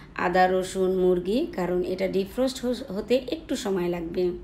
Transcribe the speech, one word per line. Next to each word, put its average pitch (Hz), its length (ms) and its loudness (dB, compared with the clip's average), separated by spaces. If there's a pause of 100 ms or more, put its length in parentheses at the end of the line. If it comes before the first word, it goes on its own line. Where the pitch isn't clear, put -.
(160)
আদা, 185 320 4
রসুন, 185 480 2
মুরগি, 180 600 2
কারণ 180 280 0
এটা 185 240 -2
ডিফ্রস্ট 196 500 -2 (380)
হতে 214 200 0
একটু 277 400 -2
সময় 190 340 0
লাগবে। 175 420 -2 (120)